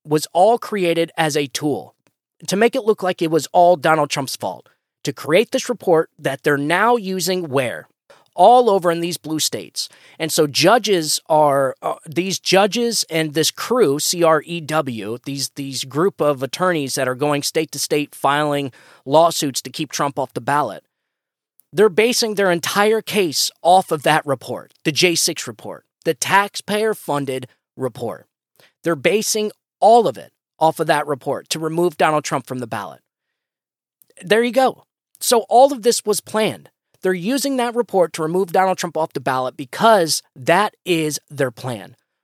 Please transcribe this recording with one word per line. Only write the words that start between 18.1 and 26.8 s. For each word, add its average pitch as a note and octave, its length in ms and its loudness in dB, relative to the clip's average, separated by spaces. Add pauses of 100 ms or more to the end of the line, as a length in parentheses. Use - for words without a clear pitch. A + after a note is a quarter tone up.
filing C#3+ 580 0 (320)
lawsuits D3+ 560 2
to C3 100 -12
keep D3 220 -8
Trump C#3 260 -4
off C3 140 -4
the C#3 80 -6
ballot, A#2+ 420 -2 (920)
they're G3+ 160 4
basing A3 440 0
their F#3+ 160 2
entire G3+ 520 0
case F3 480 -2 (100)
off F3+ 320 4
of D3+ 120 -4
that D#3 200 2
report, B2+ 480 -8 (120)
the D#3 80 -2
J E3+ 220 2
six - 320 -4
report, G#2+ 380 -14 (220)
the D#3+ 80 0
taxpayer-funded F#3 1300 -2 (280)